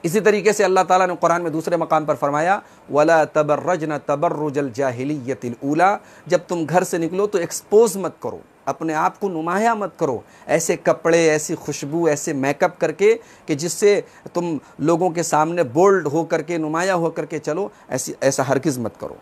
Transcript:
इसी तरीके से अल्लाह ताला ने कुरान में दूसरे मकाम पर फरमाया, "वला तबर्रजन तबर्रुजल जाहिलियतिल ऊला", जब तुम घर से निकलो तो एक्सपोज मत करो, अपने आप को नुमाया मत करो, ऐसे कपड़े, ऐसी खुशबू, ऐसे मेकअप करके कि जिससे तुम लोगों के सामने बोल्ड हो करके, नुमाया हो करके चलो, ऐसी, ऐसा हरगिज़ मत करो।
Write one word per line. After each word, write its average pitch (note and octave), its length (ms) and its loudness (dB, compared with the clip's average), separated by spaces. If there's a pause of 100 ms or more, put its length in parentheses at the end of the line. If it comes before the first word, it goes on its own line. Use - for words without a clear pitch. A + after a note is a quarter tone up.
इसी F3 160 0
तरीके G#3 320 2
से G#3 120 2
अल्लाह F#3 200 4
ताला F#3 220 4
ने F3+ 100 -4
कुरान E3+ 260 2
में E3+ 100 -4
दूसरे E3 240 -2
मकाम D#3+ 300 0
पर D3+ 100 0
फरमाया, D#3 460 0 (280)
"वला D#3 360 4
तबर्रजन D3+ 720 0 (120)
तबर्रुजल D3 640 -2
जाहिलियतिल B2+ 920 -4
ऊला", E3+ 340 2 (300)
जब - 180 0
तुम E3+ 200 -4
घर F3 180 2
से F3+ 140 -4
निकलो F#3 280 -2
तो G3+ 120 -2
एक्सपोज G#3 580 2
मत F3 260 -6
करो, G#2+ 180 -10 (280)
अपने D#3+ 260 -4
आप E3+ 240 0
को G3+ 100 -4
नुमाया F#3 460 -2
मत G3+ 260 -6
करो, C3 220 -2 (260)
ऐसे D#3+ 300 0
कपड़े, E3 500 2
ऐसी D3+ 280 0
खुशबू, D3+ 520 -4
ऐसे D3 260 -2
मेकअप C#3+ 420 -2
करके F#3+ 380 2 (340)
कि D#3+ 80 0
जिससे F3 380 2 (400)
तुम E3+ 240 -4 (220)
लोगों E3+ 300 2
के E3+ 140 -4
सामने D#3+ 460 0
बोल्ड F3+ 380 4
हो D#3 160 0
करके, D#3+ 340 -2
नुमाया D#3+ 360 -2
हो E3 160 0
करके D#3+ 300 -8
चलो, F3 300 -6 (200)
ऐसी, - 320 -6
ऐसा C3+ 200 2
हरगिज़ C3+ 380 0
मत A2+ 160 -6
करो। - 260 -12